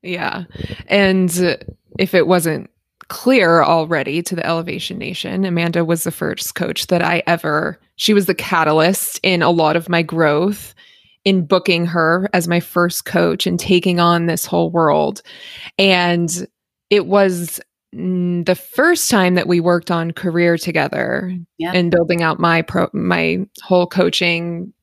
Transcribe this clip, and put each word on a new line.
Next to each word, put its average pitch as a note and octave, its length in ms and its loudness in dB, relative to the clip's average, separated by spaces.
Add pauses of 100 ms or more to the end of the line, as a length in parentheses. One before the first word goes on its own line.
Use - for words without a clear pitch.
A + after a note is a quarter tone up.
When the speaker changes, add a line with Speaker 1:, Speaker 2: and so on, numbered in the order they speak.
Speaker 1:
Yeah. F#3 420 -8 (440)
And F#3 680 2 (400)
if F#3+ 160 -2
it F3 140 4
wasn't E3 420 0 (380)
clear F3 560 4
already D#3+ 600 0
to F#3 120 -6
the E3+ 100 -4
Elevation E3+ 520 -6
Nation, - 480 -6
Amanda E3+ 400 0
was E3 180 -2
the E3+ 80 -4
first - 440 -8
coach - 320 -6
that E3+ 140 0
I E3+ 260 0
ever, E3 520 -2 (160)
she - 180 0
was G3+ 120 4
the F#3 100 0
catalyst D#3+ 880 0
in F3+ 180 2
a D#3+ 100 4
lot D#3+ 240 2
of E3 140 -2
my E3+ 120 2
growth E3 720 0 (500)
in F#3+ 220 2
booking F3 400 2
her E3+ 480 0
as E3+ 160 0
my E3+ 100 2
first F3 460 -2
coach E3+ 420 0
and F3 120 -2
taking F3+ 400 2
on E3+ 260 2
this D#3+ 200 -2
whole E3+ 260 -2
world. D#3 500 0 (560)
And F3 680 2 (440)
it G#3 160 4
was, F#3 560 0 (340)
mm, F3 500 -2
the F#3 100 2
first - 540 0
time F#3 260 4
that F3+ 120 0
we F3 140 2
worked F3 280 0
on E3+ 220 -2
career E3+ 460 0
together E3 760 -2 (240)
Speaker 2:
Yeah. E3 160 -6
Speaker 1:
and F3 180 2
building E3+ 320 2
out D#3+ 160 0
my E3 240 2
pro-, F3 280 -2
my E3+ 540 -2 (160)
whole F3+ 260 2
coaching E3+ 960 -2